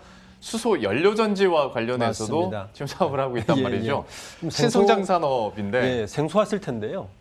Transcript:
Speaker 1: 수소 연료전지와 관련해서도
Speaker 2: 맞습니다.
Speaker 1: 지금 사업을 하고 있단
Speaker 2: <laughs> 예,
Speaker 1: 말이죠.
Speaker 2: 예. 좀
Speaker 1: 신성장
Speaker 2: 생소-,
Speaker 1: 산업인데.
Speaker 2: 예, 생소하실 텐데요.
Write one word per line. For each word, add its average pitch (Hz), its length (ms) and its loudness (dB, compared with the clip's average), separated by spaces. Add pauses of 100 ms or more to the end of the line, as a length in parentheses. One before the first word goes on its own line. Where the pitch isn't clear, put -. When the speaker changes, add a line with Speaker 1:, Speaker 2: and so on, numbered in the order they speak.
(400)
Speaker 1:
수소 220 420 -2
연료전지와 180 880 2
관련해서도 117 640 -2
Speaker 2:
맞습니다. 151 380 -2
Speaker 1:
지금 143 140 -8
사업을 139 320 -2
하고 131 180 -2
있단 110 200 2
Speaker 2:
<laughs> - 20 2
예, - 20 2
Speaker 1:
말이죠. 120 460 -2
Speaker 2:
예. - 320 -18
좀 165 100 -6
Speaker 1:
신성장 202 540 4
Speaker 2:
생소-, - 20 -6
Speaker 1:
산업인데. 123 960 0
Speaker 2:
예, 104 60 -4
생소하실 185 540 0
텐데요. 117 480 -8 (120)